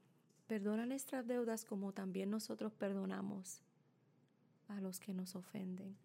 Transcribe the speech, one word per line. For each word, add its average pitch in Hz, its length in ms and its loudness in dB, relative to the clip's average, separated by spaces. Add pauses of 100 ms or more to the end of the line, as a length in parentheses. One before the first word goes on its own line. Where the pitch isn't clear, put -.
(480)
"Perdona 214 380 4
nuestras 262 400 0
deudas 233 400 4
como 196 280 -2
también 190 360 0
nosotros 214 440 0
perdonamos 196 880 -2 (1040)
a 202 140 -6
los 185 180 -2
que 196 140 -2
nos 185 220 0
ofenden, 190 680 -4